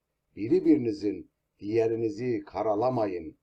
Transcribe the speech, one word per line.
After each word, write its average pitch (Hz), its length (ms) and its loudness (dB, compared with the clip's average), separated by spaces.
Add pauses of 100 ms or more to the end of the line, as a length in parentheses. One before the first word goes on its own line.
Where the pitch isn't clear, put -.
(360)
Biri 143 280 2
birinizin 104 680 2 (280)
diğerinizi 113 880 -2
karalamayın. 104 960 -2